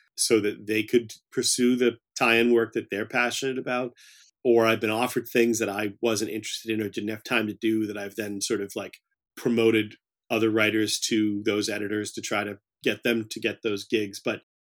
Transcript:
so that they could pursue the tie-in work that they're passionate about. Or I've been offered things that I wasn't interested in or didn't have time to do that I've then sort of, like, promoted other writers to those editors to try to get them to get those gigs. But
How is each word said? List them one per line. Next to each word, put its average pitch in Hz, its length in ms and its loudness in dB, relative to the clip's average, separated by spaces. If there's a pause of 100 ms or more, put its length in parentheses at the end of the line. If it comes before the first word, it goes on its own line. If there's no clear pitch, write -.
(160)
so - 240 4
that 104 260 -4
they 110 160 0
could 113 300 2 (200)
pursue 127 440 2
the 120 220 2 (200)
tie-in 117 340 4
work 113 200 2
that 110 180 -6
they're 104 160 -4
passionate 127 520 -2
about. 127 340 -4 (500)
Or 117 240 6
I've 110 140 2
been 110 100 0
offered 113 360 -2
things 117 320 2
that 107 120 -2
I 101 320 -4
wasn't 113 280 0
interested 110 400 -8
in 110 120 -2
or 101 80 -4
didn't 104 180 -6
have 113 160 -8
time 113 220 0
to 104 80 -6
do 110 320 0
that 104 100 -6
I've 101 200 -10
then 104 260 -6
sort 104 180 -2
of, 101 160 -8
like, 98 220 -10 (380)
promoted 113 580 2 (340)
other 113 220 2
writers 107 500 2
to 107 460 0
those 104 240 0
editors 104 420 -4
to - 80 -10
try 104 240 -2
to 104 140 -8 (240)
get 110 200 -2
them 113 280 0
to - 100 -10
get 107 220 -4
those 104 220 -2
gigs. 104 380 -2
But 110 200 -4 (180)